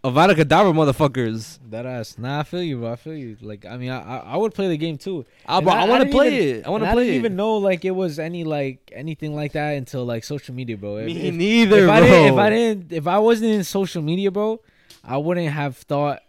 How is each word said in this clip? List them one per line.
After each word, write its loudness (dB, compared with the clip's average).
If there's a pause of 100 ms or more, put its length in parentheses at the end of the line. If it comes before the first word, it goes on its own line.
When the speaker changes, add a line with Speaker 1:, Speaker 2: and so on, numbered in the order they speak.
Speaker 1:
Avada 4
Kedavra, 4
motherfuckers. 0 (120)
Speaker 2:
That -10
ass. -10
Nah, -6
I -4
feel -8
you, -6
bro. -6
I -10
feel -16
you. -14
Like, -16
I -14
mean, -8
I, -8
I, -12
I -10
would -2
play -2
the 0
game -6
too. -10 (200)
Speaker 1:
I, 0
Speaker 2:
And 2
Speaker 1:
but 4
Speaker 2:
I, 2
Speaker 1:
I 2
Speaker 2:
I 2
Speaker 1:
wanna 6
Speaker 2:
didn't 0
Speaker 1:
play 6 (220)
Speaker 2:
even, -4
Speaker 1:
it. -12
I -6
wanna -2
Speaker 2:
and 0
Speaker 1:
play 2
Speaker 2:
I 2
didn't 0
Speaker 1:
it. 2
Speaker 2:
even -2
know, -2
like, -2
it 0
was -4
any, -8
like, -6
anything -10
like -6
that -4
until, -6
like, -6
social -10
media, -8
bro. -8
If, -8
Speaker 1:
Me -6
Speaker 2:
if, -4
Speaker 1:
neither, 4
Speaker 2:
if 6
I 8
didn't, 10
if 6
Speaker 1:
bro. 4
Speaker 2:
I 4
didn't, -2
if -6
I 2
wasn't 2
in 0
social -4
media, -2
bro, -4 (420)
I -8
wouldn't -2
have -6
thought -4